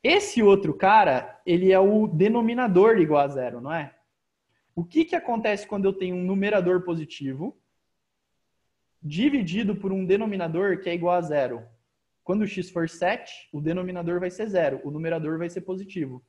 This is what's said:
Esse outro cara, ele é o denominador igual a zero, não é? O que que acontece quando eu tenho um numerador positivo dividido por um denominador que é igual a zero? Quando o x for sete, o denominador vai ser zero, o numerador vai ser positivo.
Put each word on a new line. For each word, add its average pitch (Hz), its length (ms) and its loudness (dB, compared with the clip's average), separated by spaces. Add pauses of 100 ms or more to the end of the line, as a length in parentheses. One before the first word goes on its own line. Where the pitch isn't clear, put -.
Esse 339 400 2
outro 196 300 6
cara, 190 720 4
ele 180 260 4
é 190 80 6
o 208 280 4
denominador 226 920 4
igual 151 260 4
a 139 60 0
zero, 123 320 -6
não 139 100 -10
é? 151 240 -8 (800)
O 170 80 -6
que 311 220 0
que 349 100 -6
acontece 226 520 -2
quando 196 180 -4
eu 190 80 2
tenho 185 220 -6
um 180 80 -4
numerador 190 580 0
positivo 160 760 -8 (1400)
dividido 196 760 -2
por 196 160 -6
um 190 140 -4
denominador 190 720 -2
que 180 100 -6
é 170 40 -2
igual 175 220 0
a 175 60 0
zero? 135 420 -2 (600)
Quando 202 180 -2
o 208 60 0
x 185 220 -8
for 165 200 -4
sete, - 640 -6
o 147 80 -8
denominador 175 580 -4
vai 180 100 -4
ser 214 200 -8
zero, 160 340 0
o 143 80 -10
numerador 160 460 -4
vai 170 120 -6
ser 175 120 -10
positivo. 175 680 -10